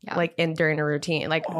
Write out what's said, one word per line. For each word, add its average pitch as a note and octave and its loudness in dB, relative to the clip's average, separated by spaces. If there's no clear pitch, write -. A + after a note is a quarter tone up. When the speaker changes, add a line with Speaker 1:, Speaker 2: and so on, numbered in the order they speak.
Speaker 1:
Yeah. - -8
Speaker 2:
like, E3+ 0
in, E3 2
during D#3 2
a D3+ 0
routine, D3 0
like, D#3 0